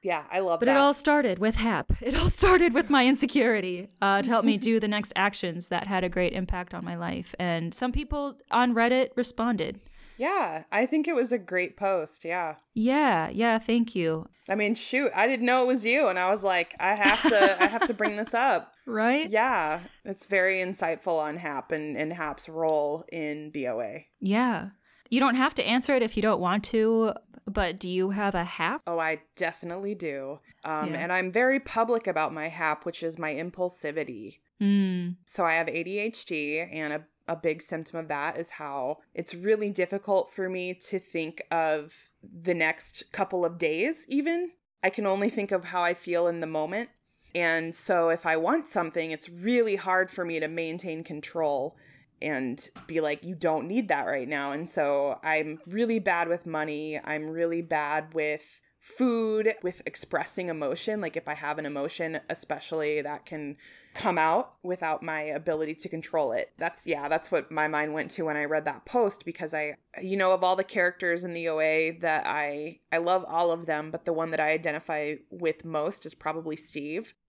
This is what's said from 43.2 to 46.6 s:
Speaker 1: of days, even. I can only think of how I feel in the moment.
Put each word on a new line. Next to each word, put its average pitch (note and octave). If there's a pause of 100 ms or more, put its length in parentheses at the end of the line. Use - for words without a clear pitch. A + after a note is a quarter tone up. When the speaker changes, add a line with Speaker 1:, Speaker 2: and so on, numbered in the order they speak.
Speaker 1:
of E3+
days, F3
even. E4+ (320)
I F#3+
can G#3
only G3
think G3+
of F3+
how F3
I F3
feel F3
in E3+
the D#3+
moment. D#3+ (440)